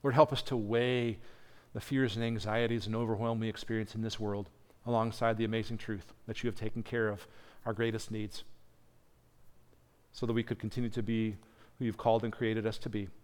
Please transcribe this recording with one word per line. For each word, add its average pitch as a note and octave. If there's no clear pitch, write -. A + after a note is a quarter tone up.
Lord, C3+
help D3+
us C3
to C3
weigh A#2
the A2+
fears C3
and A#2
anxieties A2+
and A2
overwhelm A2+
we A2+
experience A2
in A2
this A2
world G#2
alongside A2+
the A2+
amazing A2
truth -
that -
you A#2+
have A2
taken A2+
care A2
of G2+
our A#2
greatest A2+
needs, G#2+
so -
that A#2
we A2+
could A2
continue A#2
to A2
be A2
who B2+
you've G#2+
called A2+
and A2+
created A2
us A2
to -
be G2+